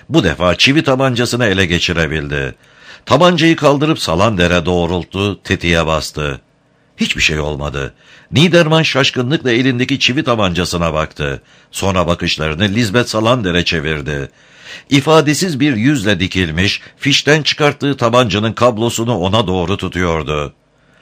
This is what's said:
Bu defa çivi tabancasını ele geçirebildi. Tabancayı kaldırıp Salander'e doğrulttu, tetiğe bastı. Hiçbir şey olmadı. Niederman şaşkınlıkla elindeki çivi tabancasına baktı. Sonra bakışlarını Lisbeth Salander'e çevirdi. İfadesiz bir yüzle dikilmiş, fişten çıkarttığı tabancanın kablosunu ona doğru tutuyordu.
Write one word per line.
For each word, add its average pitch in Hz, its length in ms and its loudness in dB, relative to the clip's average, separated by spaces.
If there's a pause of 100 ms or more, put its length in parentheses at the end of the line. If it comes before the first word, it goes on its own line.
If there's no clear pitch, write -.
Bu 143 160 2
defa 85 300 2
çivi 143 280 2
tabancasını 123 640 0
ele 95 200 2
geçirebildi. 76 880 -2 (520)
Tabancayı 165 500 4
kaldırıp 151 420 2
Salander'e 87 680 2
doğrulttu, 90 760 -2
tetiğe 85 440 0
bastı. 76 540 -4 (560)
Hiçbir - 260 -2
şey 78 180 0
olmadı. 71 540 -6 (380)
Niederman 160 500 4
şaşkınlıkla 131 680 0
elindeki 127 500 2
çivi 143 240 0
tabancasına 90 680 0
baktı. 76 500 -4 (280)
Sonra 90 360 0
bakışlarını 80 580 -2
Lisbeth 107 440 0
Salander'e 110 560 0
çevirdi. 73 640 -4 (600)
İfadesiz 151 680 2
bir 143 160 0
yüzle 107 440 0
dikilmiş, 92 600 -2 (160)
fişten 143 460 0
çıkarttığı 139 540 -2
tabancanın 113 560 0
kablosunu 117 640 0
ona 95 280 0
doğru 90 300 -2
tutuyordu. 80 760 -4 (500)